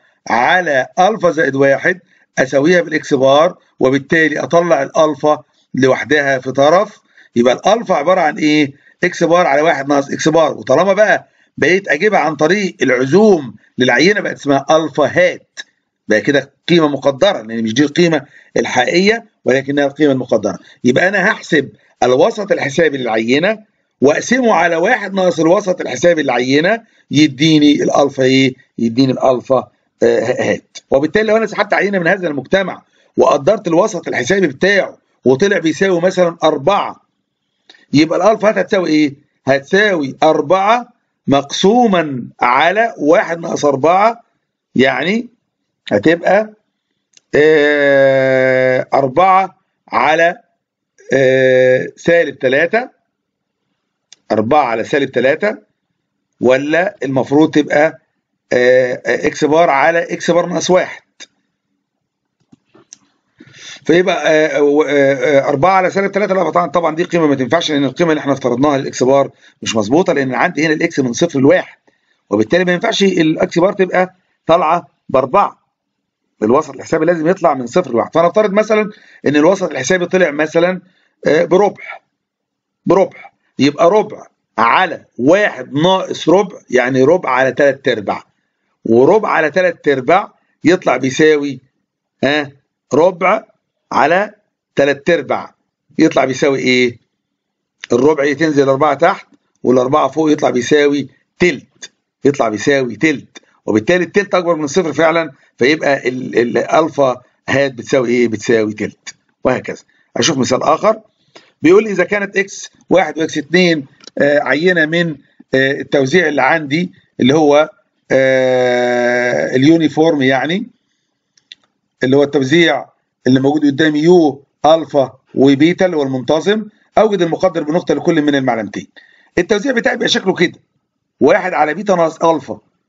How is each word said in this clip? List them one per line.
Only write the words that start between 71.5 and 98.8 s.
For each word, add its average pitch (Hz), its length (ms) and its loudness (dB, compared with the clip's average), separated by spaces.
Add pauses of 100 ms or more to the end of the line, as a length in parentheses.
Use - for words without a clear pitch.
وبالتالي 110 340 0
ما 180 80 0
ينفعش 190 300 -4
الإكس 180 560 0
بار 185 140 2
تبقى 180 420 -2 (320)
طالعة 165 400 0 (220)
بأربعة، 131 500 0 (840)
الوسط 135 320 0
الحسابي 156 320 -4
لازم 160 220 0
يطلع 170 260 0
من 131 120 -6
صفر 151 240 -2
لواحد، 117 240 -2
فنفترض 175 380 0
مثلا 214 380 0 (360)
إن 143 100 0
الوسط 175 340 2
الحسابي 170 360 -2
طلع 180 240 0
مثلا، 165 500 -2 (460)
آه، 151 180 2
بربع، 185 400 0 (1040)
بربع، 175 440 -2 (280)
يبقى 143 320 2
ربع 214 360 -2 (320)
على 131 460 0 (140)
واحد 135 540 0
ناقص 165 560 -2
ربع، 180 280 0 (140)
يعني 127 340 0
ربع 170 260 2
على 127 220 0
تلات 139 360 0
أرباع، 104 340 -4 (600)
وربع 143 440 4
على 156 220 -2
تلات 175 380 -2
أرباع 147 440 -2 (320)
يطلع 156 320 0
بيساوي، 143 640 0 (640)
ها، 143 280 -2 (420)
ربع 180 500 0 (480)
على 170 380 0 (460)
تلات 139 340 0
أرباع 117 440 -4 (440)
يطلع 156 260 2
بيساوي 135 340 -2
إيه؟ 123 400 0 (920)
الربع 143 400 0
تنزل 143 360 0
أربعة 139 260 0